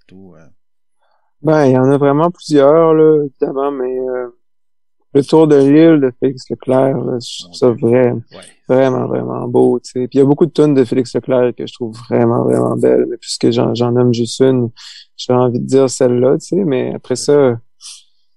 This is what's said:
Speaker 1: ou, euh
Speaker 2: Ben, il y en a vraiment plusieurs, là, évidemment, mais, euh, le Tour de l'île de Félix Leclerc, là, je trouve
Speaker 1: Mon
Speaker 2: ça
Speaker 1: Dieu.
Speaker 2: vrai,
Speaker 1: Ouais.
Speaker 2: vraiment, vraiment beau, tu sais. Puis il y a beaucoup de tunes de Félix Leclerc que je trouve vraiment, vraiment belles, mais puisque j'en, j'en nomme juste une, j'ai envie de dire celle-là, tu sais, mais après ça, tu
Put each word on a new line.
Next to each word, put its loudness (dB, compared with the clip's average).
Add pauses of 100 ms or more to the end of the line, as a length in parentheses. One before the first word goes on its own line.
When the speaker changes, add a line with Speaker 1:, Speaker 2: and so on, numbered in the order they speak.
(120)
Speaker 1:
ou, -20
euh -20 (1040)
Speaker 2:
Ben, 2
il 4
y 4
en 2
a 4
vraiment 2
plusieurs, 2
là, 4
évidemment, -6
mais, -6
euh, -8 (880)
le 2
Tour 2
de 4
l'île 4
de 0
Félix -4
Leclerc, -2
là, -6
je -16
trouve -20
Speaker 1:
Mon -20
Speaker 2:
ça 0
Speaker 1:
Dieu. -2
Speaker 2:
vrai, 2 (220)
Speaker 1:
Ouais. -20 (260)
Speaker 2:
vraiment, 0
vraiment -6
beau, 2
tu -20
sais. -6
Puis -8
il 0
y 6
a 4
beaucoup 2
de -2
tunes 2
de 4
Félix -4
Leclerc -2
que -10
je -20
trouve -12 (140)
vraiment, 0
vraiment 0
belles, 2
mais -10
puisque -4
j'en, 0
j'en 0
nomme 2
juste -4
une, 0 (460)
j'ai -6
envie 0
de -8
dire 2
celle-là, 0
tu -8
sais, -2
mais -4
après -8
ça, 0 (200)
tu -20 (500)